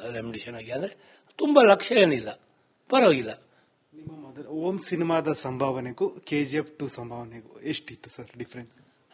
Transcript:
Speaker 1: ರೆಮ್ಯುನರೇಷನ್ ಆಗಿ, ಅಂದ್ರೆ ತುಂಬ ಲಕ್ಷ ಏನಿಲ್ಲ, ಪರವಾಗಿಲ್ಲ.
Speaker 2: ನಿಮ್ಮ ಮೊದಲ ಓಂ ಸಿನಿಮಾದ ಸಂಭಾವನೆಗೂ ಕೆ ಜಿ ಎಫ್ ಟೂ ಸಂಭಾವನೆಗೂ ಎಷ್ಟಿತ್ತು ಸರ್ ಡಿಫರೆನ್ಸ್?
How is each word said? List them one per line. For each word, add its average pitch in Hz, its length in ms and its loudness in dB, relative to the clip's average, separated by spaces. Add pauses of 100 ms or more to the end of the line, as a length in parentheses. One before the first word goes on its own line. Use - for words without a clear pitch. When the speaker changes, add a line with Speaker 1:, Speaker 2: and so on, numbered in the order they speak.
(140)
Speaker 1:
ರೆಮ್ಯುನರೇಷನ್ 113 420 -10
ಆಗಿ, 113 160 -12
ಅಂದ್ರೆ - 500 -10 (140)
ತುಂಬ 294 260 6
ಲಕ್ಷ 196 300 6
ಏನಿಲ್ಲ, 151 480 2 (500)
ಪರವಾಗಿಲ್ಲ. 151 580 2 (460)
Speaker 2:
ನಿಮ್ಮ 156 340 -16
ಮೊದಲ 131 180 -16
ಓಂ 165 340 -4
ಸಿನಿಮಾದ 165 520 0
ಸಂಭಾವನೆಗೂ 131 880 -2
ಕೆ 147 260 0
ಜಿ 135 120 -4
ಎಫ್ 147 220 -6
ಟೂ 143 80 -6
ಸಂಭಾವನೆಗೂ 117 720 -12
ಎಷ್ಟಿತ್ತು - 500 -10
ಸರ್ 120 280 -18
ಡಿಫರೆನ್ಸ್? 120 440 -14 (320)